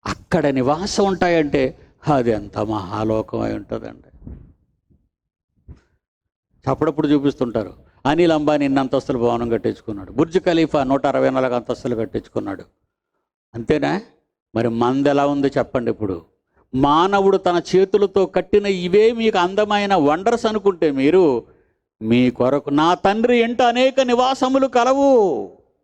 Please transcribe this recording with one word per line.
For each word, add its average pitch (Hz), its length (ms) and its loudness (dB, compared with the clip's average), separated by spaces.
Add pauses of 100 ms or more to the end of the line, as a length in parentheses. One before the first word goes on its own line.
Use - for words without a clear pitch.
అక్కడ - 420 -4
నివాసం 147 580 -2
ఉంటాయంటే 160 720 0 (300)
అది 127 240 2
ఎంత 104 260 -6
మహాలోకం 110 800 -4
అయి 113 160 -6
ఉంటుందండి. 113 760 -14 (2250)
అప్పుడప్పుడు 151 400 -2
చూపిస్తుంటారు, 131 680 0 (320)
అనిల్ 165 260 2
అంబానీ 151 340 0
ఇన్ని 135 140 0
అంతస్తుల 131 380 -2
భవనం 120 320 -2
కట్టించుకున్నాడు, 107 600 -6
బుర్జ్ 160 280 0
ఖలీఫా 165 440 0
నూట 135 220 -2
అరవై 135 240 2
నాలుగు 131 240 -2
అంతస్తులు 120 420 -6
కట్టించుకున్నాడు. 104 680 -8 (920)
అంతేనా? 143 460 -2 (540)
మరి 120 120 0
మంది 127 420 0
ఎలా 143 180 2
ఉందో 143 200 -2
చెప్పండి. 120 440 -2
ఇప్పుడు 95 300 -6 (540)
మానవుడు 190 640 2
తన 175 240 0 (140)
చేతులతో 196 500 2
కట్టిన 202 400 0
ఇవే 196 460 2
మీకు 226 260 0
అందమైన 202 580 0
వండర్స్ 185 500 0
అనుకుంటే 196 460 0
మీరు, 139 520 2 (580)
మీ 120 300 2
కొరకు 131 380 -2
నా 156 240 2
తండ్రి 220 460 2
ఇంట 233 220 0
అనేక 254 380 2
నివాసములు 262 680 0
కలవు. 240 840 2 (320)